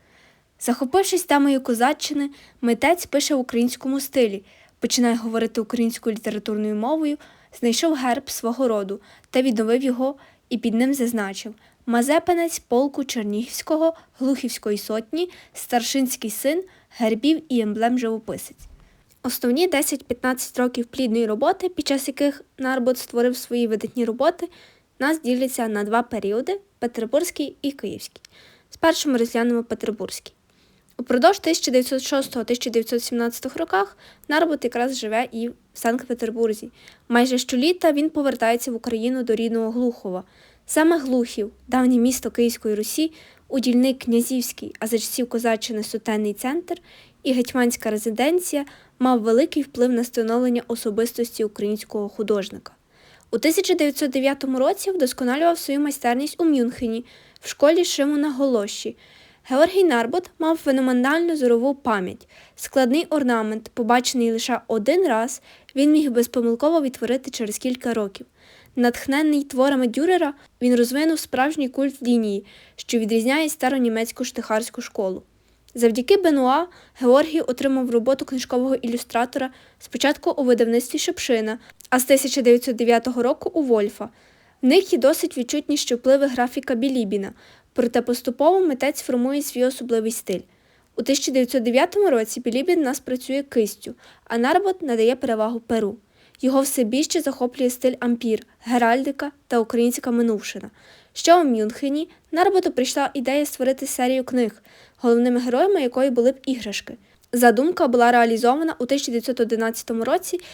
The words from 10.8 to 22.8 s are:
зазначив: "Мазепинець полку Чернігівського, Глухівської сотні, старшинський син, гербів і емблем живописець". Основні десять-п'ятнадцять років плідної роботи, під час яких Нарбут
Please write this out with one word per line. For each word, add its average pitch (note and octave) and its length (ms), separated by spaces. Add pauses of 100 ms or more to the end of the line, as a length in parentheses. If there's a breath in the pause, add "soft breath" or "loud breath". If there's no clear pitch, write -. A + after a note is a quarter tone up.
зазначив: A3 600 (320 soft breath)
"Мазепинець D#4+ 720
полку C#4 440
Чернігівського, B3+ 920 (260 loud breath)
Глухівської B3 580
сотні, A#3 520 (240 loud breath)
старшинський B3 760
син, D#4 340 (340 loud breath)
гербів A#3+ 520
і A#3+ 120
емблем A3 380
живописець". A3 580 (640 soft breath)
Основні B3+ 440
десять-п'ятнадцять C4 920
років B3 260
плідної A#3 400
роботи, C#4+ 440
під - 180
час C#4 200
яких C#4+ 340 (160)
Нарбут B3+ 400